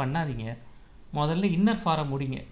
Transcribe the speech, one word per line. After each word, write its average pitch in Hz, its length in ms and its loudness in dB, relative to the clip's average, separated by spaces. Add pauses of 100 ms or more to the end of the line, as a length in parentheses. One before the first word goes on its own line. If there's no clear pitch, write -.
பண்ணாதீங்க. 131 460 -2 (720)
முதல்ல 165 380 2
inner 214 280 4
ஃபாரை 156 280 2
முடிங்க. 135 260 -2 (140)